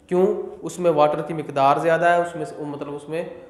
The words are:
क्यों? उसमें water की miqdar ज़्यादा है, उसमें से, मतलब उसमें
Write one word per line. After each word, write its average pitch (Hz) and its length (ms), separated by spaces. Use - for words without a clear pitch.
क्यों? 185 200
उसमें 170 520
water 151 320
की 165 120
miqdar 139 440
ज़्यादा 165 340
है, 175 140
उसमें 156 180
से, - 200
मतलब 143 300
उसमें 160 560